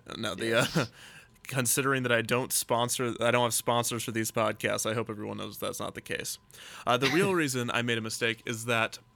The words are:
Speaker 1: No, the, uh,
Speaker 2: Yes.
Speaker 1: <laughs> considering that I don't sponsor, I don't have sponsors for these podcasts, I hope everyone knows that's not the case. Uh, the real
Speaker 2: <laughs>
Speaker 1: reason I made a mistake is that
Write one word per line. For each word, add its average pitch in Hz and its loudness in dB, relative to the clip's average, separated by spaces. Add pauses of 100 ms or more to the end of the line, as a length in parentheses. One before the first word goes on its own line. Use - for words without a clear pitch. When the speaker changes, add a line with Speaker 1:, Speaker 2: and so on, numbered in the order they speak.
(180)
Speaker 1:
No, 107 -4
the, 113 2
uh, 123 4 (100)
Speaker 2:
Yes. 135 0
Speaker 1:
<laughs> - -20
considering 131 0
that 120 2
I 117 4
don't 120 0
sponsor, 120 0
I 117 4
don't 123 6
have 117 2
sponsors 117 2
for 123 -6
these 110 -2
podcasts, 107 0
I 110 0
hope 113 -2
everyone 104 -8
knows 104 -10
that's 101 -6
not 98 -8
the - -14
case. - -6 (500)
Uh, 123 6
the 127 4
real 190 2
Speaker 2:
<laughs> - -
Speaker 1:
reason 127 0
I 117 0
made 120 0
a 113 -4
mistake 113 -2
is 113 -6
that 113 0 (160)